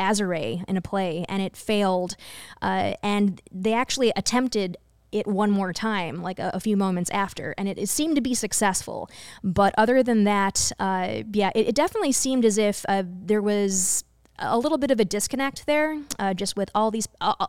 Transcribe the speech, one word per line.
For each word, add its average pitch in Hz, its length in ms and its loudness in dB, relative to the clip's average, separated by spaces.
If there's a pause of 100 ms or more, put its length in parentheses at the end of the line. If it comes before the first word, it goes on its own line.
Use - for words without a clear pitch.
Azare 180 640 0
in 190 120 0
a - 20 -4
play, 180 480 -4
and 196 140 -2
it 190 120 -4
failed. 185 600 0 (460)
Uh, 190 400 0
and 208 400 0 (100)
they 196 220 -2
actually 247 420 0
attempted 220 600 0 (340)
it 208 140 -2
one 208 240 2
more 196 220 2
time, 175 480 -4
like, 180 200 -8
a, 180 120 -2
a 196 80 -4
few 214 160 2
moments 185 340 0
after, - 460 -4
and 196 120 -4
it, 196 100 -6
it 202 100 -4
seemed 302 280 0
to 277 40 2
be 247 140 0
successful. 190 760 -2 (340)
But 196 360 4
other 247 240 6
than 226 220 4
that, 202 560 2
uh, 190 420 -2 (100)
yeah, 196 220 2
it, 220 140 2
it 240 80 2
definitely 339 340 2
seemed 262 340 2
as 208 140 4
if, 208 300 2
uh, 196 180 2
there 185 340 -2
was 202 600 0 (360)
a 143 200 0
little 302 200 2
bit 262 120 2
of 240 100 2
a 214 40 4
disconnect 262 600 -4
there, 302 380 0 (160)
uh, 190 160 0
just 185 220 -4
with 202 180 -2
all 214 160 2
these, 214 160 -4 (140)
uh, 190 180 2
uh, - 100 -2